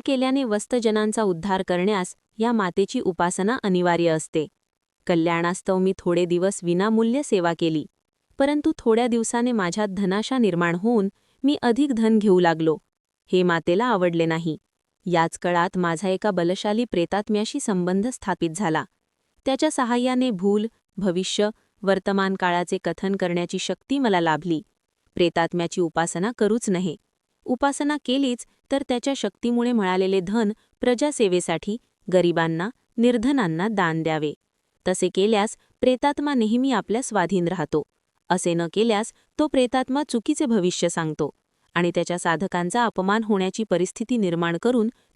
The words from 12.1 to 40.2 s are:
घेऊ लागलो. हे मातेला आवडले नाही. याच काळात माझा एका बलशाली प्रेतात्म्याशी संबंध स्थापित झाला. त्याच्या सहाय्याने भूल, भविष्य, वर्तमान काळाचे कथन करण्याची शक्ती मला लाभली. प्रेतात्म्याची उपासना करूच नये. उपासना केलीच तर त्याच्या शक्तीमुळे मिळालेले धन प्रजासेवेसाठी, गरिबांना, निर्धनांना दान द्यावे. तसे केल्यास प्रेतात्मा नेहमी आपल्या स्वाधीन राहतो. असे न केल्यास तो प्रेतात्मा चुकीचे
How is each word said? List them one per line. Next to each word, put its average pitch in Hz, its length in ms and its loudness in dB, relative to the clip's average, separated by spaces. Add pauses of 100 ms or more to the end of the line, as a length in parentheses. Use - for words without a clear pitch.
घेऊ 196 200 6
लागलो. 160 380 2 (540)
हे 185 120 4
मातेला 175 420 2
आवडले 180 400 2
नाही. 160 320 -2 (480)
याच 165 320 2
काळात 175 400 0
माझा 175 320 -2
एका 190 220 0
बलशाली 196 540 0
प्रेतात्म्याशी 208 760 -2
संबंध 190 480 0
स्थापित 180 480 -4
झाला. 160 300 -2 (600)
त्याच्या 277 260 0
सहाय्याने 254 580 0
भूल, 202 360 0 (320)
भविष्य, 190 520 0 (320)
वर्तमान 190 540 0
काळाचे 175 480 -2
कथन 190 320 -2
करण्याची 175 440 -2
शक्ती 262 400 -4
मला 208 200 2
लाभली. 160 420 0 (540)
प्रेतात्म्याची 170 640 0
उपासना 170 560 -2
करूच 220 320 0
नये. 175 260 0 (500)
उपासना 285 600 -2
केलीच 254 400 -2 (260)
तर 269 180 -2
त्याच्या 254 280 -2
शक्तीमुळे 240 540 -2
मिळालेले 190 480 2
धन 202 320 0 (300)
प्रजासेवेसाठी, 220 960 0 (360)
गरिबांना, 170 560 2 (280)
निर्धनांना 233 680 2
दान 170 360 0
द्यावे. 156 300 -2 (540)
तसे 185 260 0
केल्यास 208 440 0 (240)
प्रेतात्मा 285 520 2
नेहमी 247 380 2
आपल्या 214 320 -2
स्वाधीन 175 440 0
राहतो. 160 360 -2 (460)
असे 180 240 0
न 170 80 0 (120)
केल्यास 220 400 0 (260)
तो 302 80 2
प्रेतात्मा 262 640 0
चुकीचे 294 360 -2